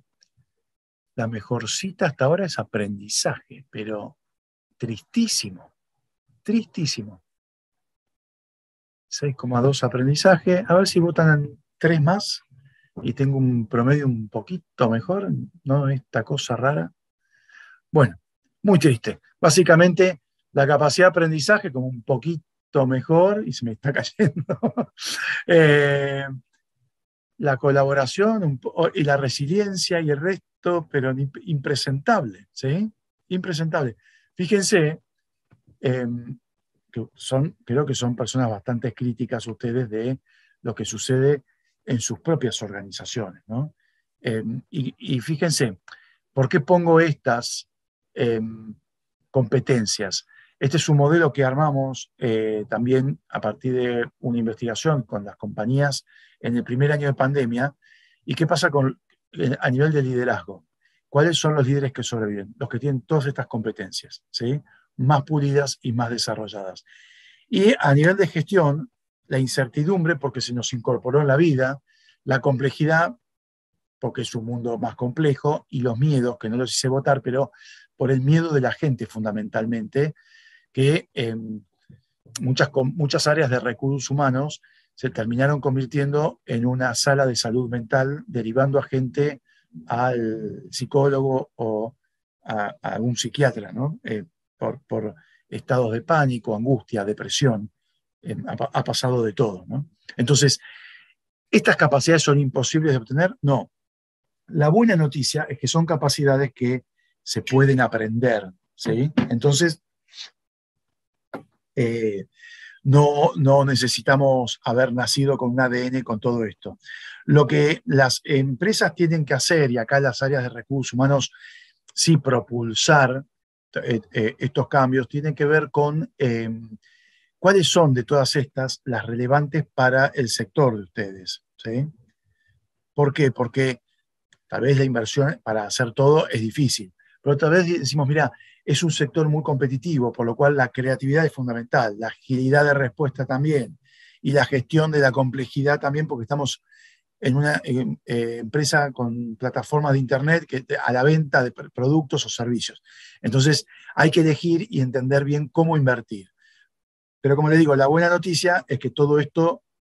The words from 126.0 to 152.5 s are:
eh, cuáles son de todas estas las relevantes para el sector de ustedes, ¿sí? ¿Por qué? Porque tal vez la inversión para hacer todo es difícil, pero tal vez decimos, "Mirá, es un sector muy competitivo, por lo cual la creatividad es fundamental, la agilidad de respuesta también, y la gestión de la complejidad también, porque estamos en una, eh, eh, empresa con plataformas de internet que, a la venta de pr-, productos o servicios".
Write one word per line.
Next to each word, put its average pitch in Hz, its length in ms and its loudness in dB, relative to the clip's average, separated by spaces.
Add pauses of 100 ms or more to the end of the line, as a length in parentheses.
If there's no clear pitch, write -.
eh, 117 300 0 (920)
cuáles 190 280 4
son 160 260 4
de 123 100 0
todas 139 320 2
estas 131 500 -4
las 110 200 -6
relevantes 135 680 0
para 131 340 4
el 127 220 -4
sector 123 460 0
de 104 80 -8
ustedes, 95 600 -12 (140)
¿sí? 123 300 -4 (1080)
¿Por 143 200 2
qué? 139 180 2
Porque 131 500 -2 (640)
tal 104 140 -6
vez 135 160 4
la 139 60 2
inversión 131 600 0
para 107 220 -4
hacer 117 280 -4
todo 147 360 4
es 120 100 -4
difícil, 110 540 -2 (280)
pero 143 140 2
tal 151 160 2
vez 175 160 4
decimos, 143 400 -2
"Mirá, 147 240 2 (320)
es 143 180 0
un 165 100 0
sector 156 380 0
muy 151 140 0
competitivo, 135 680 -2
por 120 140 -4
lo 113 100 -2
cual 143 200 4
la 127 140 0
creatividad 135 560 0
es 147 60 -2
fundamental, 117 680 -2
la 113 80 -6
agilidad 131 560 2
de 143 100 4
respuesta 139 520 -2
también, 135 520 -2 (440)
y 139 100 -2
la 139 140 4
gestión 156 460 0
de 151 80 2
la 135 120 4
complejidad 135 680 0
también, 147 280 -2
porque 127 160 -6
estamos 143 400 -4 (560)
en 127 160 0
una, 147 280 0
eh, 135 420 -4
eh, 117 340 -4
empresa 143 520 0
con 120 440 -6
plataformas 139 580 -2
de 135 60 4
internet 143 480 0
que, 127 180 -6 (120)
a 135 140 -2
la 123 120 0
venta 147 400 2
de 120 80 -2
pr-, - 200 -18
productos 139 540 0
o 110 40 -10
servicios". - 520 -6 (400)